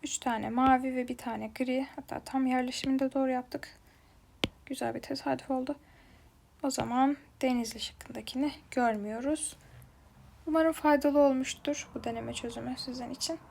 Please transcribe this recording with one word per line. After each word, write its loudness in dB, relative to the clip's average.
Üç -6
tane -2
mavi 4
ve -2
bir -6
tane -8
gri. -2
Hatta -8
tam -2
yerleşimini 0
de 0
doğru 2
yaptık. -6
Güzel -6
bir -8
tesadüf -4
oldu. -2
O 0
zaman 2
Denizli 0
şıkkındakini -4
görmüyoruz. 0
Umarım 4
faydalı 6
olmuştur 2
bu -8
deneme -4
çözümü -6
sizin -8
için. -6